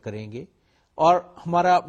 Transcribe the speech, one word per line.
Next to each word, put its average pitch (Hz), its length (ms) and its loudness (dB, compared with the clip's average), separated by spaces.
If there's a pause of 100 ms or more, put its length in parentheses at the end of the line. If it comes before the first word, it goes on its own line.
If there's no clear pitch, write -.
کریں 107 280 -12
گے 127 120 -14 (500)
اور 175 260 4 (260)
ہمارا 175 320 2 (100)